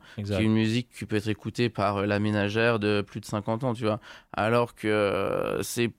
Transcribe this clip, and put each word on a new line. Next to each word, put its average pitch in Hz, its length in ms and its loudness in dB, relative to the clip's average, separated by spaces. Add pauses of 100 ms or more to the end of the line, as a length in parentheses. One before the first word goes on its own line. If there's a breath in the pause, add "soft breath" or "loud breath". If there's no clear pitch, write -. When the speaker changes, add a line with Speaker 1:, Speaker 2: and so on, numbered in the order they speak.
(180 loud breath)
Speaker 1:
Exact. 104 180 -4
Speaker 2:
Qui 92 60 2
est 110 40 2
une 110 80 4
musique 110 360 0
qui - 160 -12
peut 107 120 -2
être 104 100 -2
écoutée 110 420 -2
par, 101 280 0
euh, 101 100 0
la 104 100 2
ménagère 107 640 2
de 104 260 2
plus - 140 -12
de 101 60 -12
cinquante 113 380 -4
ans, 123 120 -2
tu 123 80 -6
vois. 107 160 0 (320 loud breath)
Alors 117 420 0
que, - 140 -6
euh, 98 760 0
c'est 117 380 -2